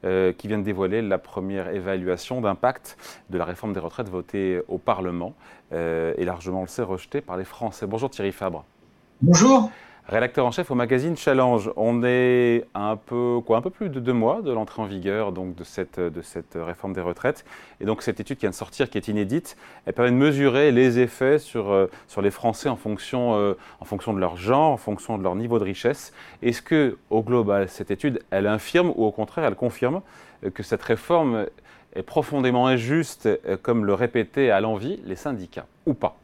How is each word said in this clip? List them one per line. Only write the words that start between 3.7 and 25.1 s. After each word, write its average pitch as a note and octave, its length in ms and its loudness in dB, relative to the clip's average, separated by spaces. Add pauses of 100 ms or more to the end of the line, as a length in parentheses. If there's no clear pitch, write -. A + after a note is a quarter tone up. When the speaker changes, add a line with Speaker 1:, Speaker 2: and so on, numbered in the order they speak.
Speaker 1:
des F#2+ 80 -4
retraites F2 300 -8
votée F#2 580 -2
au F#2 120 -6
Parlement, F2+ 540 -2 (400)
euh, E2 440 -2
et F2+ 80 0
largement, F2+ 360 -6
on - 20 -4
le F2+ 60 -10
sait, - 120 -8
rejetée F#2+ 400 -6
par F2+ 160 -8
les F#2 80 -6
Français. - 400 -8
Bonjour A2+ 240 -4
Thierry G2 220 -4
Fabre. F2+ 340 -6 (560)
Speaker 2:
Bonjour. G#3+ 480 8 (380)
Speaker 1:
Rédacteur B2 380 2
en A#2+ 60 2
chef E3+ 180 -4
au C3+ 60 -2
magazine B2+ 420 2
Challenge. B2 600 4
On A#2 260 2
est B2 720 4
un G#2 200 -2
peu, A#2+ 480 -2
quoi, A2+ 140 2
un A#2+ 40 2
peu F3+ 100 -6
plus G3 180 -6
de C3 100 -6
deux B2 140 0
mois B2 300 2
de D3 80 -4
l'entrée A2 320 -4
en - 20 -4
vigueur, G2 460 -4
donc, F#2 240 -8
de F2+ 80 -14
cette, - 360 -10
de E2+ 220 -4
cette - 340 -12
réforme F2 380 -8
des F2+ 80 -6
retraites. F2+ 420 -4 (380)
Et - 40 -6
donc, A2 180 -2
cette - 160 -4
étude B2+ 180 -8
qui - 40 -10
vient G2+ 100 0
de - 40 -10
sortir, - 360 -4
qui G#2 80 -4
est - 80 -10
inédite, G#2+ 500 -4 (300)
elle - 60 -6
permet A#2+ 180 2
de B2 40 4
mesurer C#3 560 4
les B2 280 6
effets C3 400 2
sur, G#2 320 -4
euh, G2 180 4 (180)
sur - 140 -6
les G2+ 80 4
Français A2+ 400 -2
en A#2+ 60 -2
fonction, A2+ 580 -2
euh, G2+ 240 2 (220)
en - 60 -16
fonction G#2 280 -6
de G2 60 -2
leur F2 180 -2
genre, C3 320 4
en C3 80 0
fonction G#2+ 400 -6